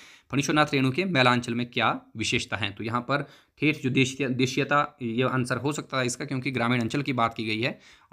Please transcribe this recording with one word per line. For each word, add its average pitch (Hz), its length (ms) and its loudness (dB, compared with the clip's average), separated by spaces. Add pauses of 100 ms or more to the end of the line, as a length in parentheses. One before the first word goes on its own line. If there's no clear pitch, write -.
(300)
फणीश्वरनाथ 147 420 2
रेणु 131 180 2
के 175 140 0
मेला 131 260 4
आंचल 120 240 0
में 120 160 -4
क्या 123 300 0 (160)
विशेषता 113 400 -2
है? 98 140 -4
तो 104 140 -10
यहाँ 113 160 -2
पर 143 280 -2 (300)
ठेठ 147 240 2
जो 131 80 0
देशीय-, 131 400 2
देशीयता, 135 720 0
ये 117 200 0
आंसर 127 340 0
हो 131 160 -2
सकता 135 260 -6
है 127 80 0
इसका, 120 180 -6
क्योंकि 135 260 -4
ग्रामीण 123 300 2
अंचल 127 220 -2
की 139 100 -4
बात 117 220 2
की 113 100 -6
गई 110 160 -2
है, 139 200 -4 (320)